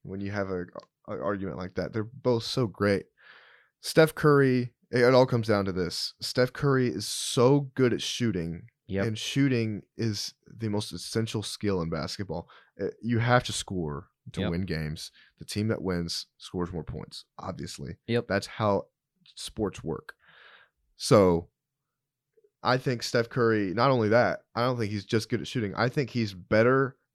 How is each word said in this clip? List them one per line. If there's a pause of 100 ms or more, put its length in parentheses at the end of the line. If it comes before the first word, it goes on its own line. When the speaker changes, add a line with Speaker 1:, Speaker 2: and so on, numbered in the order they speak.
Speaker 1:
when
you
have
a, (420)
a
argument
like
that,
they're
both
so
great. (760)
Steph
Curry, (180)
it,
it
all
comes
down
to
this.
Steph
Curry
is
so
good
at
shooting, (260)
Speaker 2:
Yep.
Speaker 1:
and
shooting (160)
is (120)
the
most
essential
skill
in
basketball. (340)
Uh, (140)
you
have
to
score (240)
to
Speaker 2:
Yep.
Speaker 1:
win
games. (280)
The
team
that
wins (100)
scores
more
points, (120)
obviously. (100)
Speaker 2:
Yep.
Speaker 1:
That's
how (500)
sports
work. (840)
So, (1120)
I
think
Steph
Curry,
not
only
that, (120)
I
don't
think
he's
just
good
at
shooting.
I
think
he's
better (200)